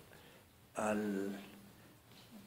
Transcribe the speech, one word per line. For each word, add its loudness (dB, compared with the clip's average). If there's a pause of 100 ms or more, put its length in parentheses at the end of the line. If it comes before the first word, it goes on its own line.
(760)
al, 4 (1160)